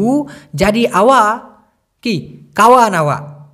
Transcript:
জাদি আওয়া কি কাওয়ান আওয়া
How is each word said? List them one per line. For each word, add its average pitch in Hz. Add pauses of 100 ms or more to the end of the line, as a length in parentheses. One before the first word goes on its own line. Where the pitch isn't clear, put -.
(560)
জাদি 208
আওয়া 233 (600)
কি 226 (400)
কাওয়ান 233
আওয়া 147 (360)